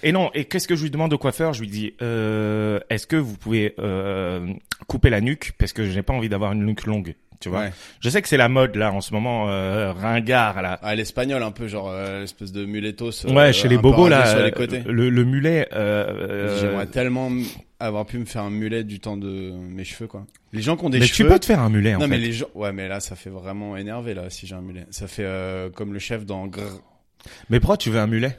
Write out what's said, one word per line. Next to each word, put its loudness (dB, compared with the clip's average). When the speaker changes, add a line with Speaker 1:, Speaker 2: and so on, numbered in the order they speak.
Speaker 1:
Et 2
non, 2
et -2
qu'est-ce -4
que 2
je -2
lui -4
demande 0
au 0
coiffeur ? 0
Je -6
lui -8
dis, -6
euh, « -2
Est-ce -4
que 0
vous 0
pouvez, 0
euh, -4
couper 4
la 4
nuque ? -2
Parce 0
que -2
j'ai -2
pas -2
envie -2
d'avoir 0
une 0
nuque -2
longue. » -4
Tu -8
vois ? -2
Speaker 2:
Ouais. -6
Speaker 1:
Je 0
sais 2
que -8
c'est 4
la 8
mode 4
là 0
en -4
ce -8
moment, -2
euh, -2
ringard 0
là. -4
Speaker 2:
Ah, -4
l'espagnol -2
un -4
peu, -10
genre, -6
euh, -6
l'espèce -12
de -4
muletos, -6
euh, 2
Speaker 1:
Ouais, 8
chez 2
les 8
Speaker 2:
un 6
peu 10
Speaker 1:
bobos 10
Speaker 2:
rasé 8
Speaker 1:
là, 6
Speaker 2:
sur 6
les 4
Speaker 1:
euh, 2
Speaker 2:
côtés. -4
Speaker 1:
le, 2
le 6
mulet. 2
Euh, -2
Speaker 2:
J'aimerais 0
Speaker 1:
euh, -6
Speaker 2:
tellement -2
m-, -2
avoir -2
pu -8
me -4
faire -6
un -4
mulet -2
du -10
temps -8
de -6
mes -10
cheveux, -12
quoi. -14
Les -6
gens 0
qui -6
ont 2
des 4
Speaker 1:
Mais 8
Speaker 2:
cheveux 4
Speaker 1:
tu 10
peux 8
te -4
faire 4
un 4
mulet 4
en 2
Speaker 2:
Non, 2
Speaker 1:
fait. 2
Speaker 2:
mais 2
les -2
gens, -4
ouais, -4
mais -8
là -6
ça -12
fait -16
vraiment -10
énervé -8
là -10
si -14
j'ai -14
un -10
mulet. -12
Ça -12
fait, -8
euh, -6
comme -10
le -8
chef -8
dans -8
Grrr. -12
Speaker 1:
Mais 6
pourquoi 4
tu -2
veux 2
un 2
mulet ? 0